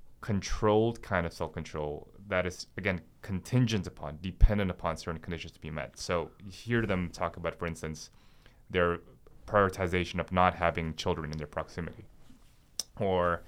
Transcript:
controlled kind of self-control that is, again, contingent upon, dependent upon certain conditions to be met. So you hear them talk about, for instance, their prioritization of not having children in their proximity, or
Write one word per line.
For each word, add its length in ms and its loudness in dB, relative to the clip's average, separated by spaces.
controlled 840 2
kind 240 0
of 60 -6
self-control 760 -6
that 200 2
is, 200 -6
again, 240 0
contingent 640 2
upon, 340 -10
dependent 500 6
upon 260 -2
certain 240 -6
conditions 320 -8
to 80 -20
be 100 -10
met. 280 -8
So 320 -2
you 60 -14
hear 340 0
them 280 0
talk 240 -4
about, 220 -4
for 80 -2
instance, 440 -6
their 280 4
prioritization 760 2
of 120 -6
not 220 6
having 420 0
children 340 -2
in 80 -6
their 80 -6
proximity, 580 -8
or 500 2